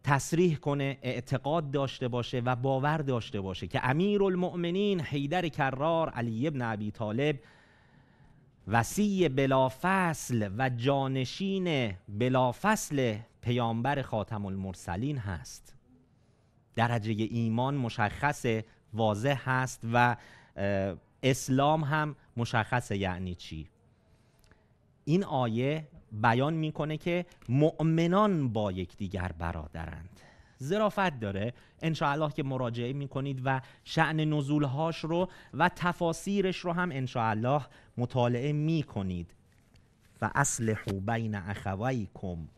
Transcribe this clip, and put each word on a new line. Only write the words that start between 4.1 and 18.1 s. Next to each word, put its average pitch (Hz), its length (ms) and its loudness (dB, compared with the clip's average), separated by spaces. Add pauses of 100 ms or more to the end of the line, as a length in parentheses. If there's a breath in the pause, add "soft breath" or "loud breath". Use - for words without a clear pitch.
حیدر 147 480 -2
کرار 147 600 0
علی 117 380 -2
ابن 143 160 -2
ابی 107 280 -2
طالب 127 480 0 (1300 soft breath)
وصی 185 600 4
بلافصل 135 1300 2
و 131 120 0
جانشین 135 1200 0 (140)
بلافصل 127 1080 2 (220)
پیامبر 120 600 0
خاتم 107 440 -4
المرسلین 95 720 -6
هست. 92 580 -10 (960)
درجه 110 560 0
ایمان 117 440 0
مشخص، 127 720 -2 (460 soft breath)